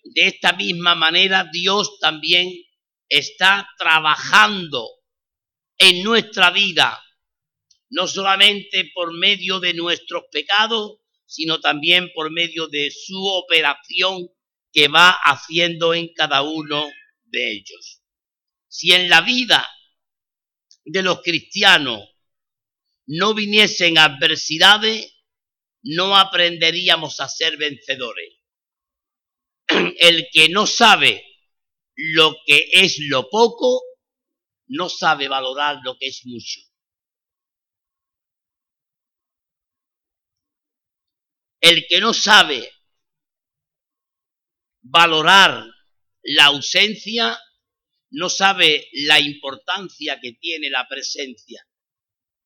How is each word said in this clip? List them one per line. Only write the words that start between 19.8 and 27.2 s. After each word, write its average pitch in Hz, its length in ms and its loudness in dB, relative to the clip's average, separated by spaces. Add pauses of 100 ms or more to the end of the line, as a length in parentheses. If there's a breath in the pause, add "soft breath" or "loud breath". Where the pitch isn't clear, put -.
de 175 180 -4
los 180 200 -2
cristianos 165 800 0 (1080)
no 185 280 -2
viniesen 202 640 2
adversidades, 165 1160 2 (680)
no 180 340 0
aprenderíamos 175 1040 0